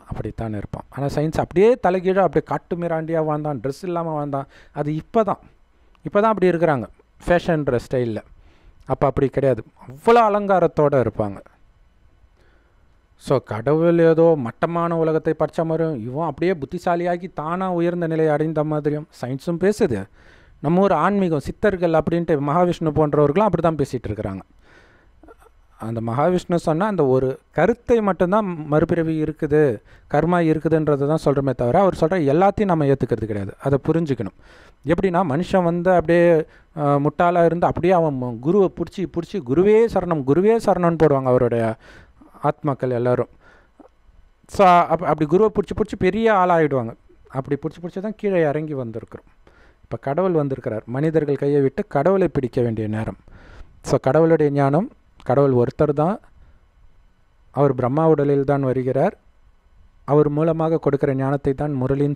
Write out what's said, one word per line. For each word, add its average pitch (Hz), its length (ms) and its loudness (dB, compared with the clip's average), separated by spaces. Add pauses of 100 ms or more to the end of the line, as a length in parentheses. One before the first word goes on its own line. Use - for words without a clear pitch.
அப்படித்தான் 110 460 -8
இருப்பான். - 360 -12
ஆனா 139 160 -8
சயின்ஸ் 147 340 -2
அப்படியே 185 340 2
தலைகீழா 185 540 0
அப்படியே 147 180 0
காட்டு 151 300 -6
மிராண்டியா 165 480 -4
வாழ்ந்தான், 151 400 -4
ட்ரெஸ் 135 200 -6
இல்லாம 170 300 -6
வாழ்ந்தான். 143 360 -6 (240)
அது 147 180 -4
இப்பதான், 180 520 -2 (600)
இப்பதான் 208 260 2
அப்படி 185 180 2
இருக்கிறாங்க 160 380 0 (400)
ஃபேஷன்ற 156 520 0 (100)
ஸ்டைல்ல. 120 280 -2 (680)
அப்ப 139 220 -2
அப்படி 135 220 0
கிடையாது, 127 340 -2 (180)
அவ்வளோ 233 380 2
அலங்காரத்தோட 190 800 2
இருப்பாங்க. 104 400 -4 (1800)
So - 240 -2
கடவுள் 156 600 0
ஏதோ 165 260 4 (120)
மட்டமான 170 600 -4
உலகத்தை 160 420 -2
படைச்ச 160 240 -2
மாதிரியும், 160 380 -2
இவன் 127 260 -6
அப்படியே 165 260 -2
புத்திசாலியாகி 175 800 -4
தானா 180 380 -6
உயர்ந்த 175 360 -2
நிலையை 160 260 0
அடைந்த 151 300 -2
மாதிரியும் 151 440 -4 (140)
சயின்ஸும் 139 380 -6
பேசுது. 165 460 0 (560)
நம்ம 170 200 2
ஊர் 196 100 4
ஆன்மீகம், 175 480 0
சித்தர்கள் 180 520 -2
அப்படின்ட்டு 165 480 0
மகாவிஷ்ணு 160 520 0
போன்றவர்களும் 147 560 2
அப்படி 165 160 -2
தான் 165 120 2
பேசிட்டு 135 320 -4
இருக்கிறாங்க. 101 340 -8 (1400)
அந்த 113 220 -8
மகாவிஷ்ணு 151 540 -2
சொன்ன 165 300 0
அந்த 185 200 0
ஒரு 131 340 0 (120)
கருத்தை 226 500 0
மட்டும்தான் 196 460 0 (240)
மறுபிறவி 160 500 0
இருக்குது, 151 400 0 (460)
கர்மா 165 320 2
இருக்குதுன்றதை 156 680 0
தான் 156 180 0
சொல்றோமே 139 300 0
தவிர, 127 240 2
அவர் 185 200 2
சொல்ற 175 200 0 (140)
எல்லாத்தையும் 196 380 2
நம்ம 156 140 2
ஏத்துக்கிறது 135 400 0
கிடையாது. 104 360 -6
அதை 139 220 0
புரிஞ்சுக்கணும். 151 540 -2 (480)
எப்படின்னா, 175 440 0
மனுஷன் 180 340 0
வந்து 175 280 0
அப்படியே, 170 540 4 (320)
ஆ, 143 200 0
முட்டாளா 170 480 2
இருந்து 165 220 0
அப்படியே 170 260 0
அவன் 151 300 0
ம-, 120 160 -8
குருவை 175 360 2
புடிச்சு, 170 300 -8
புடிச்சு 170 420 -8
"குருவே 185 300 4 (160)
சரணம், 175 300 -2
குருவே 185 420 2
சரணம்னு" 170 380 2
போடுவாங்க 135 300 2
அவருடைய 117 420 0 (680)
ஆத்மாக்கள் 143 460 -4
எல்லாரும். 123 380 0 (1200)
So 196 200 4
அப்-, 170 440 4
அப்படி 151 140 0
குருவை 190 240 4
புடிச்சு, - 260 -4
புடிச்சு 214 220 -4
பெரிய 214 360 0
ஆளாயிடுவாங்க. 156 600 2 (340)
அப்படி 135 340 -6
புடிச்சு, 160 200 -10
புடிச்சு 175 180 -10
தான் 208 180 -8
கீழே 190 240 0
இறங்கி 151 320 -2
வந்திருக்கிறோம். 117 540 -10 (560)
இப்ப - 180 -10
கடவுள் 175 300 -2
வந்திருக்கிறார். 135 540 -4
மனிதர்கள் 143 500 0
கையை 143 260 0
விட்டு - 260 -2
கடவுளை 180 400 2
பிடிக்க 135 340 -2
வேண்டிய 113 260 -2
நேரம். 107 300 -6 (640)
So - 180 0
கடவுளுடைய 151 520 2
ஞானம், 143 400 0 (320)
கடவுள் 135 300 2
ஒருத்தர் 123 400 0
தான். 160 260 -2 (1300)
அவர் 135 240 2
பிரம்மா 127 320 0
உடலில் 143 360 2
தான் 139 180 0
வருகிறார். 131 560 0 (880)
அவர் 147 260 4
மூலமாக 160 500 0
கொடுக்கிற 139 360 0
ஞானத்தை 135 380 -2
தான் 139 300 -4
முரளின்னு 139 320 0